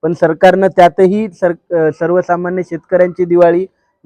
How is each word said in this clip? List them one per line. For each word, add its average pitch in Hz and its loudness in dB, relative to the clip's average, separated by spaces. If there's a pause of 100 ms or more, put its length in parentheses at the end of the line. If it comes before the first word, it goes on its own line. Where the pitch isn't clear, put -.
पण 160 -2
सरकारनं 180 2
त्यातही 190 2
सर-, 175 -6
अ, 156 0
सर्वसामान्य 175 -4
शेतकऱ्यांची 180 -2
दिवाळी 175 2 (400)